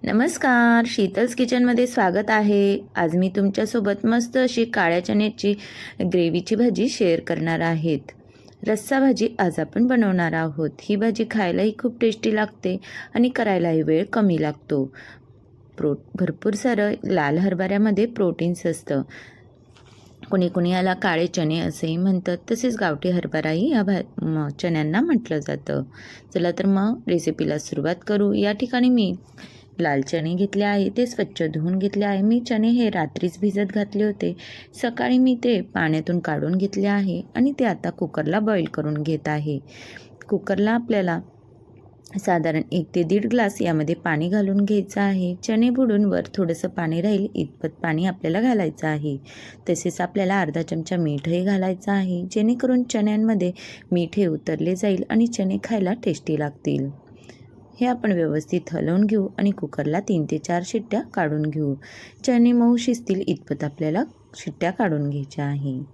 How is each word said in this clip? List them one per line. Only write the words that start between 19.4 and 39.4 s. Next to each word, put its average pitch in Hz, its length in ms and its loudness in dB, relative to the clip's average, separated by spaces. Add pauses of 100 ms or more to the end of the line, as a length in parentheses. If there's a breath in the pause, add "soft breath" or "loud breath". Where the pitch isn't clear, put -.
कोणी 185 160 2
कोणी 175 240 0
याला 185 220 2
काळे 180 340 0
चणे 160 320 0
असेही 165 380 -4
म्हणतात, 180 400 0 (140)
तसेच 233 280 -2
गावठी 170 300 -2
हरभराही 175 640 0
या 220 120 2
भा-, 185 420 -2
म, 156 220 -2
चण्यांना 156 540 0
म्हटलं 269 380 0
जातं. 143 440 -4 (500 loud breath)
चला 175 180 0
तर 185 140 -4
मग 196 420 2
रेसिपीला 156 500 0
सुरुवात 151 380 -4 (120)
करू. 202 260 2
या 208 180 2
ठिकाणी 247 380 0
मी 208 260 2 (640 loud breath)
लाल 143 220 2
चणे 160 320 -2
घेतले 202 300 0
आहे, 202 260 2
ते 240 160 0
स्वच्छ 233 380 -4
धुवून 160 340 -2
घेतले 202 280 0
आहे. 196 160 0
मी 226 180 4
चणे 226 300 0
हे 240 200 4
रात्रीच 170 500 -2
भिजत 196 360 0
घातले 202 280 0
होते. 202 320 -2 (460 loud breath)
सकाळी 247 360 0
मी 254 260 4
ते 233 180 2
पाण्यातून 165 580 0
काढून 151 360 -2
घेतले 196 320 0
आहे 196 340 0 (140)
आणि 269 240 2
ते 254 60 2
आता 175 240 -2
कुकरला 160 500 -2
बॉईल 208 260 0
करून 151 280 -4
घेत 151 340 -4
आहे. 151 320 -2 (720 loud breath)